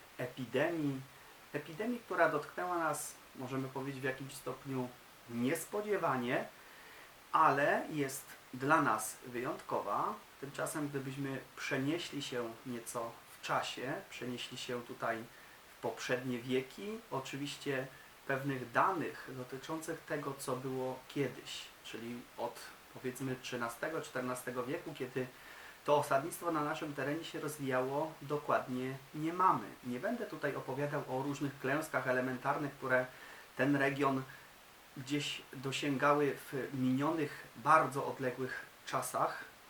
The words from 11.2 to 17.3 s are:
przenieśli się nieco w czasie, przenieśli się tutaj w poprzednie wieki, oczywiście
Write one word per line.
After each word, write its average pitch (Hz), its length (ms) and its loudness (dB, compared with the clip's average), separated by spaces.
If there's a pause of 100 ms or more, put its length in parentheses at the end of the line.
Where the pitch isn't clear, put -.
przenieśli 143 680 0
się 120 320 -2 (120)
nieco 117 460 -6 (200)
w - 140 -16
czasie, 131 480 -2 (160)
przenieśli 123 480 -6
się 123 260 -4
tutaj 113 400 -4 (540)
w 123 100 -4
poprzednie 123 520 -2
wieki, 131 600 -2 (120)
oczywiście 139 760 -4 (400)